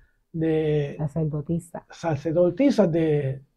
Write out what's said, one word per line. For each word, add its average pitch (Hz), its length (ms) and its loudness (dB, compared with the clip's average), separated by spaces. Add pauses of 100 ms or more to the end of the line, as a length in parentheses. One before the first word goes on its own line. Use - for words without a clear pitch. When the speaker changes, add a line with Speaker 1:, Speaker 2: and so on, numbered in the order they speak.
(340)
Speaker 1:
de 156 640 0
Speaker 2:
Sacerdotisa. 151 920 -6
Speaker 1:
sacerdotisa 175 1000 2
de 147 560 0 (140)